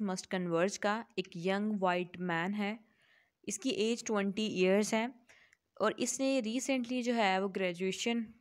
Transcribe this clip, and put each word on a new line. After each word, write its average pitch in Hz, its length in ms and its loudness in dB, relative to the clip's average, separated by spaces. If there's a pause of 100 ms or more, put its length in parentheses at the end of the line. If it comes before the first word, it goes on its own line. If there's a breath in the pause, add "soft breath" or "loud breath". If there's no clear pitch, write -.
Must 185 320 -4
Converge 180 420 2
का, 208 160 0 (260)
एक 185 180 -6
यंग 196 440 0
वाइट 180 400 0
मैन 180 340 0
है। 208 240 -4 (640 soft breath)
इसकी - 260 -4 (120)
एज 226 240 0
ट्वेंटी 202 400 0
ईयर्स 196 480 4
है 226 180 0 (680 soft breath)
और - 200 2
इसने 269 420 0
recently 247 600 -2
जो 240 120 0
है 190 280 4
वो 202 80 0
ग्रेजुएशन 190 760 -2 (160)